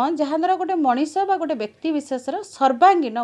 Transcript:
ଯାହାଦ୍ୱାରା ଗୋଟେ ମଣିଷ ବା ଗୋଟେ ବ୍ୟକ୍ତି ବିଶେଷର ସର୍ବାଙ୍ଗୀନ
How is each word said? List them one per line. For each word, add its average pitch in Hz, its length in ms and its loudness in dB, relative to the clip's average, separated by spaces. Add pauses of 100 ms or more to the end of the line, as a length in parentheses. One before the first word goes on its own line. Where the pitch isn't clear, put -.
(200)
ଯାହାଦ୍ୱାରା 320 400 0
ଗୋଟେ 370 160 -4 (100)
ମଣିଷ 269 280 0 (160)
ବା 392 120 2
ଗୋଟେ 311 200 -4
ବ୍ୟକ୍ତି 208 340 -8
ବିଶେଷର 269 400 -6 (200)
ସର୍ବାଙ୍ଗୀନ 269 680 4